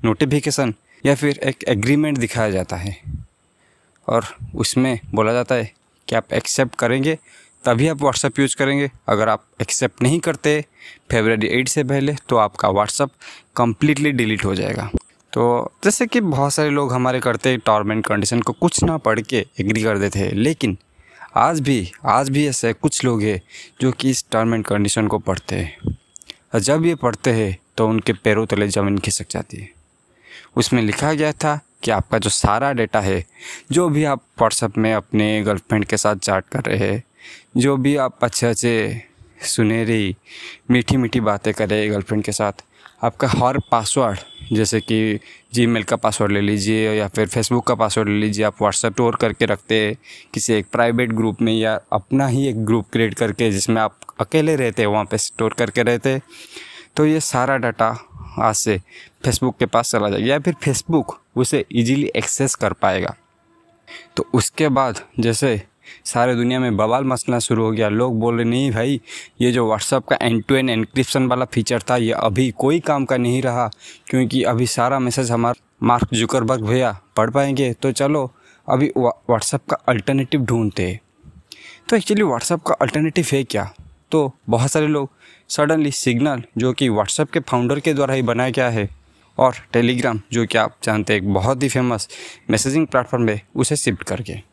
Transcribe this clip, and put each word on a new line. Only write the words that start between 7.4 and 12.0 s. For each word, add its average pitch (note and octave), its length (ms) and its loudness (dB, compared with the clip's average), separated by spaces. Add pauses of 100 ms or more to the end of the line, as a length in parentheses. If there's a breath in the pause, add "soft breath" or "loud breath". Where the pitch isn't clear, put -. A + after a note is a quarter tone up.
तभी B2 220 2
आप D#3+ 100 0
WhatsApp C#3 420 0
यूज़ C3+ 160 2
करेंगे। C#3 360 -2 (180)
अगर G#2+ 200 2
आप G#2+ 140 0 (180)
एक्सेप्ट - 400 -4
नहीं C#3 180 2
करते D3+ 460 -2 (460 loud breath)
फरवरी A2 360 2
एट B2+ 200 0
से D3 160 -2
पहले C#3 320 0 (140)